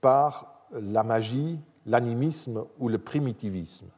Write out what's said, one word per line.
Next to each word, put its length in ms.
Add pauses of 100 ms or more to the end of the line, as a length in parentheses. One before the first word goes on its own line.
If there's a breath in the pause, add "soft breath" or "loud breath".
par 720
la 300
magie, 580 (260)
l'animisme 760 (140)
ou 100
le 100
primitivisme. 1000